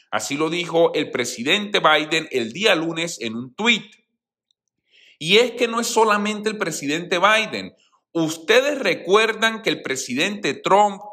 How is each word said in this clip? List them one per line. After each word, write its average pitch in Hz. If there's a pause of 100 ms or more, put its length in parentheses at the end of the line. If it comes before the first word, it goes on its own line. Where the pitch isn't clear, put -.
(100)
así 139
lo 156
dijo 170
el 156
presidente 160
Biden 156
el 117
día 196
lunes 165
en 113
un 127
tuit. 220 (1200)
Y 175
es 240
que 240
no 226
es 233
solamente 214
el 214
presidente 170
Biden. 202 (360)
Ustedes 240
recuerdan 214
que 175
el 147
presidente 147
Trump 196 (120)